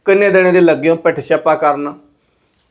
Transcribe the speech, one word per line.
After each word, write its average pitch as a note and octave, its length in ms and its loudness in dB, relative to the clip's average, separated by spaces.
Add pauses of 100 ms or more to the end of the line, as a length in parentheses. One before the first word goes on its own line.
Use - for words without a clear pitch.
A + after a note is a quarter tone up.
ਕਿੰਨੇ G3+ 260 2
ਦਿਨ F#3 220 2
ਦੇ F#3 80 4
ਲੱਗੇ D#3 300 2
ਹੋ E3 60 0
ਪਿੱਠ E3 240 -2
ਛਾਪਾ D#3 340 -2
ਕਰਨ? D3 440 -4 (720)